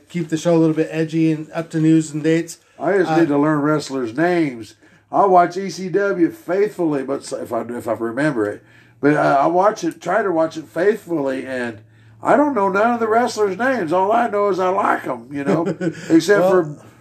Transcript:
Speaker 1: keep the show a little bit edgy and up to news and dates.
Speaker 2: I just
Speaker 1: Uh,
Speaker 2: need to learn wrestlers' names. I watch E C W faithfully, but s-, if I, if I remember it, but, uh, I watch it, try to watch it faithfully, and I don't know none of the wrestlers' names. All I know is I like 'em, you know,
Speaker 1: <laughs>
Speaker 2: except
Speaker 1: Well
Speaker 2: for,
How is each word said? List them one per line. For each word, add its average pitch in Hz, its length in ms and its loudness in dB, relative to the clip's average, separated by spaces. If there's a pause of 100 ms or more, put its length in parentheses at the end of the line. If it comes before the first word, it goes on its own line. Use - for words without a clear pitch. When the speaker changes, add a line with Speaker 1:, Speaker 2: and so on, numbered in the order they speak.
Speaker 1:
keep 165 200 -6
the 160 80 -2
show 170 180 0
a 165 40 4
little 160 160 4
bit 156 160 0
edgy 160 400 0
and 156 220 -6
up 165 180 -8
to 165 80 -2
news 156 320 4
and 151 120 -6
dates. 160 340 0 (200)
Speaker 2:
I 180 200 0
just 165 140 0
Speaker 1:
Uh, 160 80 2
Speaker 2:
need 165 100 4
to 143 80 2
learn 151 240 2
wrestlers' 135 540 -2
names. 151 600 -2 (360)
I 170 140 0
watch 175 300 4
E 196 140 -6
C 180 200 -8
W 180 400 0
faithfully, 170 720 -2
but 135 180 -6
s-, - 100 -14
if 120 220 -8
I, 113 80 -2
if 113 260 -10
I 113 60 -2
remember 117 520 -2
it, - 180 -8 (360)
but, 147 160 2
uh, 147 260 2
I 151 60 2
watch 190 360 2
it, 160 180 -6
try 196 220 -2
to 190 80 -2
watch 160 260 -2
it 156 80 -12
faithfully, 156 800 -2
and 123 360 -6 (400)
I 165 160 4
don't 285 160 2
know 196 160 2
none 214 240 2
of 233 60 -2
the 226 80 -2
wrestlers' 214 500 0
names. 233 360 -2
All 175 180 2
I 233 180 2
know 202 200 0
is 180 100 -2
I 185 100 0
like 202 380 0
'em, 123 240 -8
you 143 140 -6
know, 170 220 0
Speaker 1:
<laughs> 170 420 -6
Speaker 2:
except 165 320 4
Speaker 1:
Well 185 100 4
Speaker 2:
for, 160 340 0 (160)